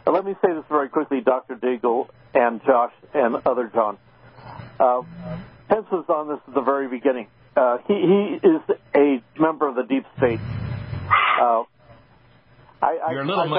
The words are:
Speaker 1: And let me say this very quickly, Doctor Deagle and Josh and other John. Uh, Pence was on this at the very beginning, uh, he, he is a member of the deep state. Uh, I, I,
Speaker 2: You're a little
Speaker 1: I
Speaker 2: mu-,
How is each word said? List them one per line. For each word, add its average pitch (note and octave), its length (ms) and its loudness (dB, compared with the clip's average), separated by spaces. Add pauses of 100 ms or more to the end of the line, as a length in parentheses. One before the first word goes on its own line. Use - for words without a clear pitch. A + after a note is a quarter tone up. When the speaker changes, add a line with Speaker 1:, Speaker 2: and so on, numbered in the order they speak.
Speaker 1:
And D#3 80 2
let F#3+ 100 0
me G3 80 -6 (100)
say F#3+ 100 4
this D#3 140 -8
very C#3+ 220 0
quickly, C#3+ 320 -2
Doctor B2+ 340 -2
Deagle B2 520 -2 (260)
and A#2 320 2
Josh B2 280 2 (200)
and B2+ 220 2 (100)
other B2 260 0
John. G#2+ 260 0 (840)
Uh, B2+ 240 2 (680)
Pence G#3+ 220 0
was E3+ 180 -4
on D3+ 200 -2
this C3+ 180 -6
at B2+ 80 -6
the C3+ 60 0
very C#3 260 0
beginning, B2 400 -2 (280)
uh, B2 220 2 (100)
he, G#3 60 2
he G3 540 2
is D#3 140 4 (340)
a C#3+ 260 4 (200)
member D#3 260 0
of B2+ 80 -4
the B2 80 -2
deep C3+ 220 -2 (120)
state. A#2 220 0
Uh, - 1200 -2 (1160)
I, D#3 160 0 (100)
I, E3 40 -2
Speaker 2:
You're C#3 100 -6
a C#3 40 -4
little F3+ 180 -2
Speaker 1:
I D#3 40 -2
Speaker 2:
mu-, D3+ 120 -2